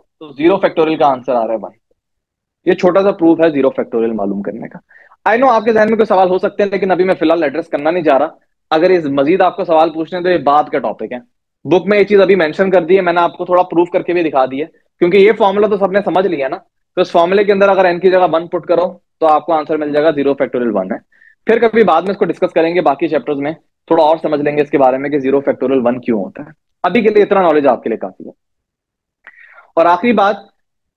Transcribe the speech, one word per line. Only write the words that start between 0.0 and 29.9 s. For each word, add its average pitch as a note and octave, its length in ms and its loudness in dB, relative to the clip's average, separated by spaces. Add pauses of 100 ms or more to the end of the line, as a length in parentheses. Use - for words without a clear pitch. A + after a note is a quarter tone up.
तो D3+ 120 -18
zero E3+ 320 0
factorial D#3+ 340 0
का D3 80 2
answer C3 260 -2
आ A#2+ 100 0
रहा A2 100 -4
है A2 60 -4
वन। F#2+ 120 -14 (960)
ये F3+ 80 2
छोटा F#3 280 2
सा G3+ 80 0
प्रूफ E3 300 2
है E3 100 2
zero C3+ 300 0
factorial A#2 340 -4
मालूम G2+ 280 -6
करने G#2+ 260 -12
का। - 120 -20 (480)
I G#3+ 80 2
know C4 140 2
आपके A3+ 220 0
जहन G#3+ 160 2
में A3 80 0
कोई G#3 100 2
सवाल F#3+ 220 2
हो F#3 100 0
सकते G3 240 -4
हैं, G3+ 80 -2
लेकिन F#3+ 200 -2
अभी F3+ 140 0
मैं F#3+ 100 0
फिलहाल E3 300 0
address D3 240 -4
करना D3+ 220 -2
नहीं F3 140 -2
चाह C#3+ 120 4
रहा। D3+ 180 -2 (360)
अगर D#3+ 220 2
ये F3 80 2
मजीद D3 420 0
आपको F3+ 220 -2
सवाल E3 260 2
पूछने D#3+ 260 -8
हैं, F3 80 -6
तो F#3 60 0
ये F3 80 2
बात C#3+ 300 0
का D3+ 100 -4
topic A2+ 340 -8
है। B2 100 -12 (440)
Book E3 200 0
में G#3 120 0
ये G3 60 2
चीज G3+ 160 2
अभी F#3+ 160 4
mention F3 340 -2
कर F3+ 140 2
दी F3 120 2
है, G3 40 0
मैंने F3 200 0
आपको F3 240 -4
थोड़ा F3+ 180 2
proof E3+ 300 -2
करके F3 200 -4
भी F3 100 0
दिखा D#3+ 240 0
दी C3+ 140 -8
है, D#3 60 -8 (320)
क्योंकि F3+ 200 2
ये G3+ 140 6
formula G#3 360 0
तो G3 100 -2
सबने G3 240 0
समझ F#3+ 240 0
लिया C#3+ 220 -4
ना। D#3+ 80 -8 (400)
तो F3+ 60 2
इस E3+ 80 -4
formula F#3 340 2
के G3+ 80 2
अंदर G3 160 4
अगर F#3 260 2
n F3 80 -6
की F#3+ 80 4
जगह F#3 140 4
वन E3 220 -2
put E3+ 200 -8
करो, F3 360 -2 (180)
तो D#3+ 60 2
आपको D3+ 260 0
answer D#3 240 -2
मिल D3+ 160 -6
जाएगा D3 180 2
zero C#3 220 0
factorial B2 400 -4
वन F#2+ 200 -4
है। C#3+ 60 -8 (480)
फिर A#3 220 2
कभी A3 160 2
बाद E3+ 200 2
में G3 60 -4
इसको G3 140 -4
discuss F3 280 -2
करेंगे, E3+ 280 0
बाकी D3+ 280 0
chapters D3 300 -4
में D3 180 -6 (340)
थोड़ा E3 140 4
और D#3+ 140 2
समझ D3+ 220 -4
लेंगे D3 220 -2
इसके C#3+ 160 -2
बारे C3 200 2
में C#3+ 120 -6
कि D3 80 -2
zero C3+ 300 0
factorial C3 340 -2
one A#2+ 160 -2
क्यों A2+ 240 -4
होता - 200 -14
है। - 100 -20 (320)
अभी F#3 180 0
के G#3 60 0
लिए G#3 140 4
इतना G3 200 2
knowledge D#3 240 2
आपके A#2 220 0
लिए A2 100 -4
काफी F#2 260 -14
है। - 80 -18 (1400)
और E3 100 4
आखिरी G3+ 260 2